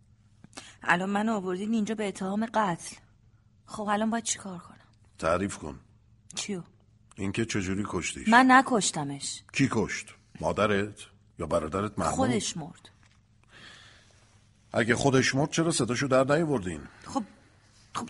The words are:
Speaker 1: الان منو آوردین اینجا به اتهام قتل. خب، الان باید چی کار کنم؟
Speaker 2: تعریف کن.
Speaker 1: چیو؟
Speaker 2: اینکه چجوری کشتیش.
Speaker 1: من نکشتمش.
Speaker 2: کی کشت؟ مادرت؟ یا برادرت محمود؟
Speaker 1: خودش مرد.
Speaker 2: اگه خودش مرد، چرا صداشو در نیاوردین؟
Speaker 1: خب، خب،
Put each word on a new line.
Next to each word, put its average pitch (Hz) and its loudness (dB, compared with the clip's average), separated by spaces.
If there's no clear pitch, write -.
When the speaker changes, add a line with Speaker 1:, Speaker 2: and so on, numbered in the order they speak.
Speaker 1:
الان 180 4
منو 214 0
آوردین 190 -2
اینجا 220 0
به 208 -2
اتهام 196 -2
قتل. 196 0
خب، 208 -8
الان 214 2
باید 226 -2
چی - -4
کار 185 -12
کنم؟ - -20
Speaker 2:
تعریف 90 0
کن. 71 -10
Speaker 1:
چیو؟ 185 -6
Speaker 2:
اینکه 98 -2
چجوری 95 -2
کشتیش. 85 -4
Speaker 1:
من 254 8
نکشتمش. 180 2
Speaker 2:
کی 135 4
کشت؟ - -2
مادرت؟ 101 0
یا 85 -4
برادرت 85 -2
محمود؟ 80 0
Speaker 1:
خودش 233 0
مرد. 160 -14
Speaker 2:
اگه 117 2
خودش 131 4
مرد، 147 0
چرا 165 0
صداشو 123 0
در 131 4
نیاوردین؟ 131 0
Speaker 1:
خب، - -6
خب، - -8